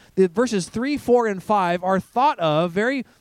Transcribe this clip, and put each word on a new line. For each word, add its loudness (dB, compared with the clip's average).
the 4
verses -2
three, -4
four, 2
and -6
five 0
are 0
thought -2
of 0
very, -2